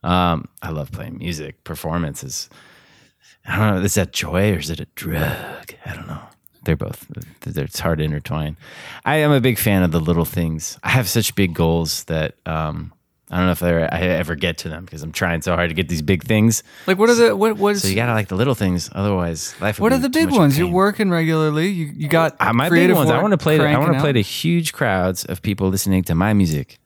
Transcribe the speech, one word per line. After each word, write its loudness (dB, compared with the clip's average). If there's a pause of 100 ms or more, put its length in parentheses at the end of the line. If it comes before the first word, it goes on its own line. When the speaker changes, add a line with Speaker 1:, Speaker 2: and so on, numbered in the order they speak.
Speaker 1:
Um, 0 (160)
I -8
love -8
playing -12
music. -10
Performance -6
is, -10 (960)
I -4
don't 2
know, -2
is 0
that -2
joy 0
or 0
is -6
it -6
a -10
drug? -6 (120)
I -10
don't -14
know. -12 (440)
They're 0
both, -10 (340)
they're, -6
it's -8
hard -4
to -2
intertwine. -6 (480)
I 0
am 4
a 4
big 2
fan 2
of 2
the 2
little 2
things. -4
I -4
have 2
such -2
big 0
goals 0
that, -4 (120)
um, -6 (380)
I -4
don't 2
know 4
if -2
I, 2 (120)
I -2
ever 0
get -4
to -10
them -12
'cause -14
I'm -10
trying -2
so 0
hard 0
to -6
get -2
these -2
big 0
things. 2 (240)
Speaker 2:
Like, 2
what 4
are 6
the, 4
what, 2
what 2
is -4
Speaker 1:
So 0
you 0
gotta 0
like 0
the -4
little 2
things, 0
otherwise -2
life -2
would -2
Speaker 2:
What 2
Speaker 1:
be 2
Speaker 2:
are 0
the -2
Speaker 1:
too 0
Speaker 2:
big 4
Speaker 1:
much 0
of 2
a 6
Speaker 2:
ones? 4
You're 2
Speaker 1:
pain. -2
Speaker 2:
working 2
regularly. 0
You, -4
you -6
got 2
Speaker 1:
Uh, 2
my 4
big 0
Speaker 2:
creative 6
Speaker 1:
ones, 4
I 4
Speaker 2:
work 2
Speaker 1:
wanna 2
play, 2
I 4
wanna 4
Speaker 2:
cranking 2
Speaker 1:
play 2
Speaker 2:
out? 2
Speaker 1:
to 4
huge -2
crowds 0
of -8
people 0
listening 0
to -2
my 2
music. 0